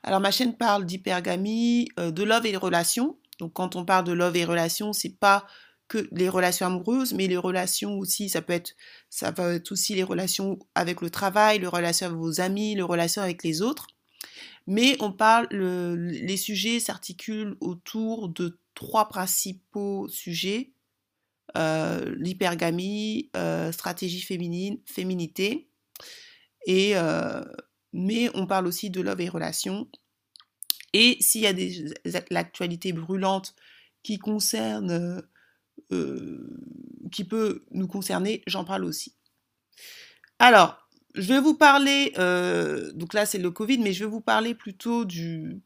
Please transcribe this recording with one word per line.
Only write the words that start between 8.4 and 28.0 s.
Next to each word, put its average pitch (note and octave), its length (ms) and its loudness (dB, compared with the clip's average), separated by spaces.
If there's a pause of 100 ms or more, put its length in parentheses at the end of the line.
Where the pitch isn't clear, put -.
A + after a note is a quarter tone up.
peut F3+ 100 -4
être, F3 240 -4 (340)
ça - 220 -4
va F3 220 -2
être E3+ 180 -6
aussi G3 240 -2
les F#3 80 2
relations F#3+ 560 -2 (160)
avec F3 240 -2
le E3+ 100 -4
travail, G#3+ 480 4
les F#3 80 -2
relations F3 400 0
avec E3 120 -6
vos E3 220 -2
amis, G3+ 360 0
les F#3 60 0
relations E3+ 400 0
avec F3 200 -4
les D#3+ 180 -2
autres. B3+ 280 -2 (800)
Mais A#3+ 320 4
on G#3 100 0
parle, A3+ 400 4
le, F3+ 460 -2
les F3 400 -4
sujets G#3 420 -2
s'articulent G#3 840 -6
autour A3 680 -4
de E3+ 320 -6 (140)
trois - 340 0
principaux G3 1000 -4
sujets, F#3 640 -4 (840)
euh, D#3+ 640 -2
l'hypergamie, F#3 1160 -2
euh, E3 380 -2
stratégie F3+ 480 -6
féminine, F3+ 640 -4
féminité, F#3 840 -4 (960)
et, F#3+ 300 4
euh, E3 460 0 (520)
mais A3 400 0